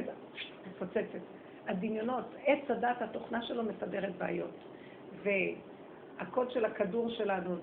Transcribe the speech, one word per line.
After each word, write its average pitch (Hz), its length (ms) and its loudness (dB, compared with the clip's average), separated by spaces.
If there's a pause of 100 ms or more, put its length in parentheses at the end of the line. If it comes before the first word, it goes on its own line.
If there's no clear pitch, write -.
(680)
מפוצצת. 185 520 -2 (480)
הדמיונות, 220 580 2 (200)
עץ 285 260 6
הדת, 240 300 4
התוכנה - 400 -2
שלו 233 220 0
מסדרת 190 540 0
בעיות. 175 380 0 (680)
והקוד - 1300 0
של 226 140 4
הכדור 214 440 2
שלנו 190 540 2